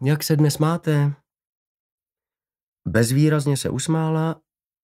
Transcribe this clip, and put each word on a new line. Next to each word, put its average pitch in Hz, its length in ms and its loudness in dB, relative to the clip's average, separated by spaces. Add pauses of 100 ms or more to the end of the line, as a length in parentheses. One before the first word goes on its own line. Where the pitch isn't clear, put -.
„Jak 147 200 0
se 160 140 0
dnes 147 220 2
máte?“ 151 540 0 (1800)
Bezvýrazně 139 680 2
se - 140 -4
usmála 160 720 -4 (440)